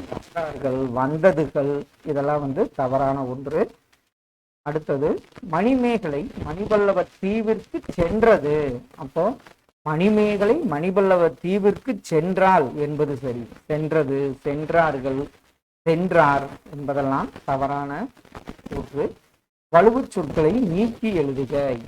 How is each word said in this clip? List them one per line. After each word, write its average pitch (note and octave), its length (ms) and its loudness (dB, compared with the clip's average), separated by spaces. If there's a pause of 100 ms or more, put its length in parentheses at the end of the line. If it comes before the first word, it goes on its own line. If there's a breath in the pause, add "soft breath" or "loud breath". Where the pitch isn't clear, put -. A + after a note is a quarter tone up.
வந்தார்கள், C3+ 760 -6
வந்ததுகள், C#3+ 1000 0 (220)
இதெல்லாம் D3 340 -2
வந்து C#3+ 360 -2
தவறான C3+ 500 0
ஒன்று. C#3 440 -4 (920)
அடுத்தது, D#3 600 -2 (200)
மணிமேகலை G#3 920 0 (140)
மணிவல்லவ G3 600 2 (160)
தீவிற்கு G#3+ 600 -2 (100)
சென்றது. D3+ 920 2 (140)
அப்போ E3 400 -2 (480)
மணிமேகலை G#3 800 2 (100)
மணிவல்லவ F3+ 680 2
தீவிற்கு G3+ 680 0
சென்றாள் F3 680 2
என்பது D3 420 -2
சரி. A#2+ 300 -6 (180)
சென்றது, C#3+ 760 -2
சென்றார்கள், D3 880 0 (540)
சென்றார் D#3+ 640 2 (320)
என்பதெல்லாம் C#3 540 -2 (160)
தவறான C#3+ 600 -4 (680)
ஒன்று. - 400 -6 (600)
வலுவுச் A3+ 360 4
சொற்களை D#3+ 400 0
நீக்கி A3 640 0
எழுதுக. C#3 600 -2 (120)